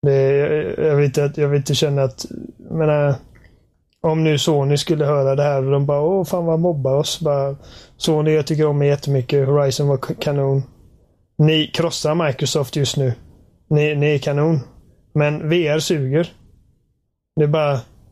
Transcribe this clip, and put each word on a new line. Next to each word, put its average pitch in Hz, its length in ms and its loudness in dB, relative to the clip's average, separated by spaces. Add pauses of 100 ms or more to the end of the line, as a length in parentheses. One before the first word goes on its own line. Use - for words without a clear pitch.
Det, 139 260 2
jag, 151 560 -2
jag 147 80 2
vill 143 100 4
inte 143 180 0
att, 143 140 -4
jag 147 100 0
vill 143 100 0
inte 135 180 -2
känna 143 280 0
att, 131 220 -6 (440)
jag 165 80 -6
menar... 147 380 2 (880)
Om 160 220 0
nu 156 140 2
Sony 143 400 0
skulle 151 280 0
höra 139 300 2
det 143 80 0
här 139 220 0
och 135 60 0
de 139 140 2
bara, 143 160 0
"Åh, 180 240 0
fan 175 200 -4
vad 165 140 0
mobbar 143 360 0
oss." 147 240 -2
Bara, 139 360 -2 (420)
"Sony, 156 340 0
jag 156 160 0
tycker 156 180 0
om 147 160 2
er 143 40 2
jättemycket. 139 600 0
Horizon 143 400 2
var 139 100 2
k-, - 220 -6
kanon. 139 440 0 (760)
Ni 156 300 4
krossar 156 480 -2 (120)
Microsoft 139 480 -2
just 139 220 -2
nu. 131 160 0 (560)
Ni, 151 260 2
ni 147 200 2
är 139 40 0
kanon. 147 400 0 (540)
Men 151 360 -2
V 170 180 2
R 151 120 0
suger." 151 480 -2 (1080)
Det 156 80 2
är 147 40 2
bara 147 320 0 (320)